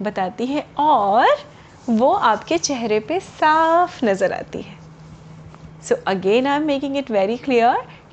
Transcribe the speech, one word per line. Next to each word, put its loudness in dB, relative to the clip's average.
बताती -4
है -4
और 4
वो 4
आपके 0
चेहरे -2
पे -4
साफ 0
नज़र 0
आती -10
है। -18
So -12
again 0
I 0
am -2
making -2
it -12
very 0
clear 2